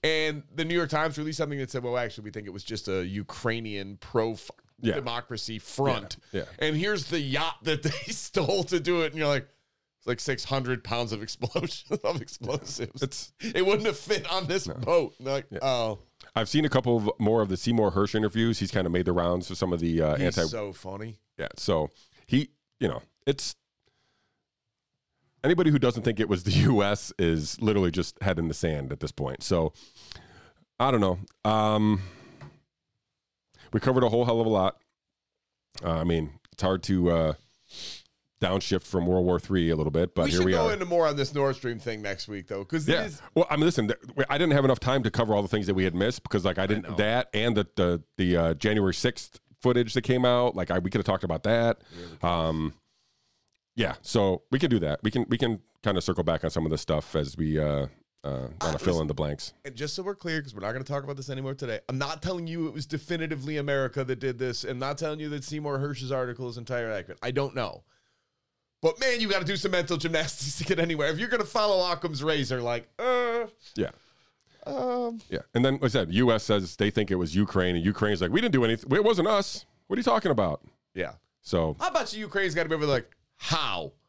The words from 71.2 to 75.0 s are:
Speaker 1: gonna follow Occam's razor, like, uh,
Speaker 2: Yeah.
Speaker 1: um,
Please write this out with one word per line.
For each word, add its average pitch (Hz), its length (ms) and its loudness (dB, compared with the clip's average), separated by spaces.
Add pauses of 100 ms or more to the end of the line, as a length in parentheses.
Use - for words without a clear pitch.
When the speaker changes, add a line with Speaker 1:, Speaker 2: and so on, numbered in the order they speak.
Speaker 1:
gonna 240 160 0
follow 208 460 2
Occam's 165 320 -4
razor, 135 400 0
like, 120 340 -2
uh, 240 500 0 (280)
Speaker 2:
Yeah. - 160 -2 (760)
Speaker 1:
um, 247 600 -4